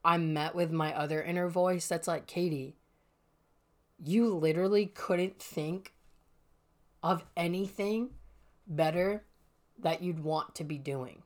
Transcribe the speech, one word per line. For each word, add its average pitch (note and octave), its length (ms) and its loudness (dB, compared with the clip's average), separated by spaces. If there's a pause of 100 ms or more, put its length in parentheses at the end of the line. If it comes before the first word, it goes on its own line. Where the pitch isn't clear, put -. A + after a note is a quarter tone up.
I'm E3+ 300 4
met D#3 220 -2
with E3+ 160 2
my D#3 260 0
other D3+ 240 0
inner F3+ 260 0
voice F3+ 400 2
that's E3+ 200 -2
like, E3 200 -2
"Katie, D#3 480 -2 (1300)
you A3 240 4
literally F#3 600 4
couldn't F#3 520 -2
think E3+ 540 -6 (1080)
of E3+ 200 2 (140)
anything G3 760 -2 (560)
better F3 560 0 (560)
that E3 220 0
you'd E3 220 -2
want D#3 320 -2
to E3 80 -8
be D3 140 -6
doing." C3+ 480 -6